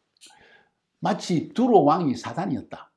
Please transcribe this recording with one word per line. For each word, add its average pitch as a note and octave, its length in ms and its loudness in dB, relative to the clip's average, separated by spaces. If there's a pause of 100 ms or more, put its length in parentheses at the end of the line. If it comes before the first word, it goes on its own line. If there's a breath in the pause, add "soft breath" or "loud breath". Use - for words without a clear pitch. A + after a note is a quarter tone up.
(1000 soft breath)
마치 F3 500 -4
두로 A3 360 4
왕이 D#3 300 2
사단이었다 C3+ 800 -10